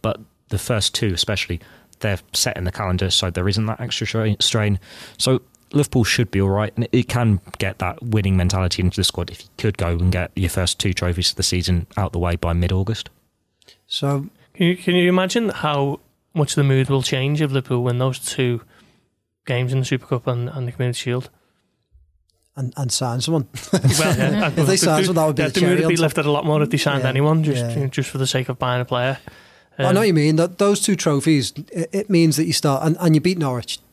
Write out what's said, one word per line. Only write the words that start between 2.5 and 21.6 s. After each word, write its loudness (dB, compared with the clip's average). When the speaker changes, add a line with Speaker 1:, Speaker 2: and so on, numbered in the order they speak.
Speaker 1:
in -4
the -2
calendar, 0
so 0
there -2
isn't 0
that -4
extra -6
stra-, 0
strain. 2
So 2
Liverpool 2
should 0
be 0
all 2
right, 0
and -2
it, -12
it 2
can 2
get -4
that -4
winning 2
mentality 0
into 0
the 0
squad -4
if -18
you -20
could -2
go 0
and 2
get -2
your 0
first -2
two 0
trophies -2
of -8
the -2
season 0
out -2
the -4
way 0
by -2
mid-August. -2
Speaker 2:
So -4
Speaker 3:
Can 2
you, 2
can 0
you 4
imagine 2
how -2
much 0
the 2
mood 4
will 2
change -2
if 0
Liverpool -2
win 0
those -2
two -2
games -2
in 0
the -2
Super -4
Cup -4
and, -2
and -6
the -6
Community -2
Shield? -4